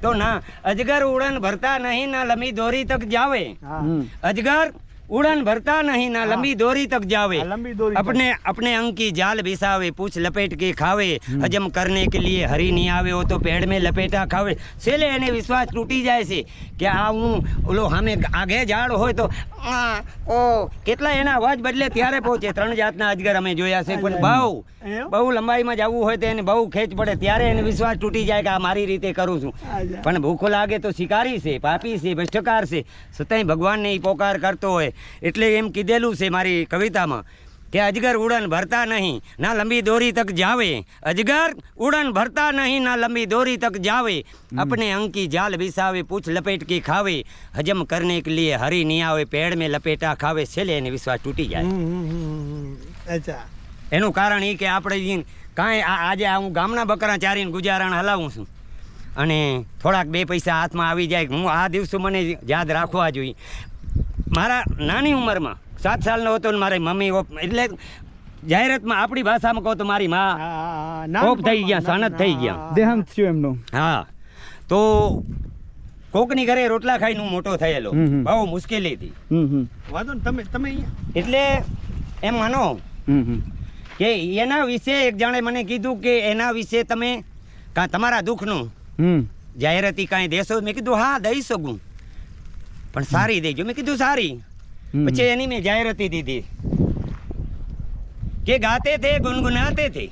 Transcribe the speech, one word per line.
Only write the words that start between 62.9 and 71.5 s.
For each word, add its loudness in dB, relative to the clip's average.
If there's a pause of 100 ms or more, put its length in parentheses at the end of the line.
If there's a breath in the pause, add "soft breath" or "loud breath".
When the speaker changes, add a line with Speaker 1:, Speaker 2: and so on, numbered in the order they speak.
Speaker 1:
જોઈએ. -6 (1040 loud breath)
મારા 2 (140)
નાની 2
ઉંમરમાં 0 (260)
સાત 2
સાલનો 2
હતો 0
ને 2
મારી 2
મમ્મી 0
ઓપ-, -2
એટલે 0 (800 loud breath)
જાહેરાતમાં 4
આપણી 0
ભાષામાં 2
કહો 2
તો -4
મારી 2
મા 2
Speaker 2:
હા, -6
હા, -4
હા. 6
Speaker 1:
ઓફ 4
થઈ 2